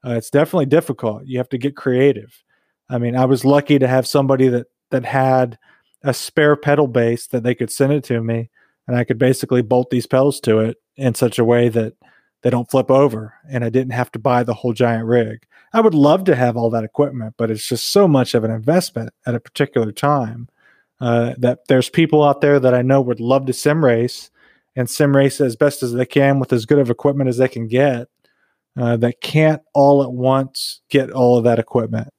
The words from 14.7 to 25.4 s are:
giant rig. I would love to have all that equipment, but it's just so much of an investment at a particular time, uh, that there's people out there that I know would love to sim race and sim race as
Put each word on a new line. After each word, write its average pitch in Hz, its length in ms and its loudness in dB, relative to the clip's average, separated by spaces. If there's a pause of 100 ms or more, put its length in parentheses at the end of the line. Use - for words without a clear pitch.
giant 113 320 0
rig. 113 400 -2 (300)
I 226 80 2
would 220 100 4
love 156 320 4
to 180 100 2
have 123 220 0
all 117 140 0
that 113 140 -4
equipment, 123 520 -4
but 113 140 -2
it's 107 180 -8
just - 220 -6
so 202 180 4
much 131 260 2
of 110 100 2
an 113 60 -2
investment 117 600 -4 (160)
at 120 80 -2
a 117 60 -4
particular 117 520 -4
time, 120 560 -4 (540)
uh, 120 340 0
that 123 320 -2
there's 127 220 2
people 156 340 2
out 143 160 2
there 143 180 4
that 127 140 2
I 123 80 2
know 131 220 2
would 120 180 -4
love 131 240 0
to 131 80 -4
sim 151 320 0
race 120 460 0 (440)
and 123 140 -4
sim 143 260 0
race 139 240 2
as 131 160 0